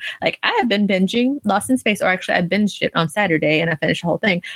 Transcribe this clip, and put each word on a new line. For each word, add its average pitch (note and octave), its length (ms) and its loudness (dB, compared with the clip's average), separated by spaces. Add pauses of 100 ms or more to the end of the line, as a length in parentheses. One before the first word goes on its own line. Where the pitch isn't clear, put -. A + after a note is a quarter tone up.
(200)
Like, - 220 -2
I - 160 2
have B3 100 2
been G3+ 200 2
binging A#3 560 0
Lost G3+ 260 0
in C4 80 2
Space, - 240 0
or - 40 2
actually F#3 280 0
I F3+ 80 2
binged F#3+ 400 0
it D#3 140 0
on E3 120 2
Saturday D#3 520 2
and E3+ 100 0
I D#3 60 -2
finished E3 260 -2
the E3+ 60 -2
whole - 100 0
thing F#3 240 0 (140)